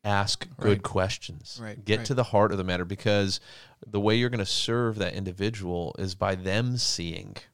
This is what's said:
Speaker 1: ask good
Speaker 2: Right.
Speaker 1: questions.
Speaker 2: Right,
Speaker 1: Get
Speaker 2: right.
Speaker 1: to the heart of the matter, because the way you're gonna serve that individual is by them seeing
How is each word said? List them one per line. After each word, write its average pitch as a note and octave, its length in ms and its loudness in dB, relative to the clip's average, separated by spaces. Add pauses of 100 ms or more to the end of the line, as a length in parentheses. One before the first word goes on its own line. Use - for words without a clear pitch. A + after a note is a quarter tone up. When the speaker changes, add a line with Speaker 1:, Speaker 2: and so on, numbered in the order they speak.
Speaker 1:
ask G2+ 440 0 (100)
good - 120 0
Speaker 2:
Right. G2+ 140 4
Speaker 1:
questions. - 760 -4
Speaker 2:
Right, G#2 220 -12
Speaker 1:
Get G#2 140 2
Speaker 2:
right. A#2 100 -4
Speaker 1:
to C#3 80 0
the B2 80 2
heart G#2 300 6
of G2 40 0
the F#2 60 -2
matter, F2+ 220 0
because G2 560 2 (440)
the G2+ 140 -2
way G#2+ 160 4
you're A#2+ 160 2
gonna G#2+ 140 -2
serve A#2 540 0
that F2+ 140 -2
individual F#2+ 880 -4
is F#2+ 160 -4
by G2 200 0
them G#2+ 420 0
seeing E2+ 580 -4 (180)